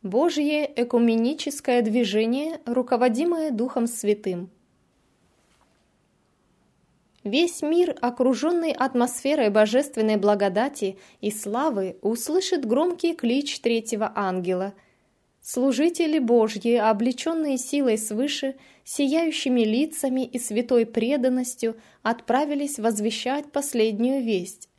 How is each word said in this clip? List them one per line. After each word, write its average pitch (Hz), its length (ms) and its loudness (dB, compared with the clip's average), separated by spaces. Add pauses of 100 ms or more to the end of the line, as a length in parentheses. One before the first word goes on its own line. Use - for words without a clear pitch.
Божье 294 720 0
экуменическое 240 1080 0
движение, 226 800 0
руководимое 254 840 0
Духом 233 340 -2
Святым. 202 640 -2 (2750)
Весь 302 380 0
мир, 330 400 2
окружённый 269 720 0
атмосферой 254 800 0
божественной 214 680 2
благодати 202 800 0 (240)
и 208 80 -2
славы, 208 720 -2
услышит 302 640 0
громкий 339 480 0
клич 277 460 -2
третьего 220 560 -2
ангела. 185 580 -2 (680)
Служители 302 760 0
Божьи, 233 560 2
облечённые 254 880 0
силой 254 400 0
свыше, 269 560 -4 (280)
сияющими 285 800 0
лицами 254 640 0
и - 140 -6
святой 233 480 0
преданностью, 240 880 -2 (260)
отправились 285 800 -2
возвещать 233 720 -2
последнюю 247 720 0
весть. 202 420 -4 (140)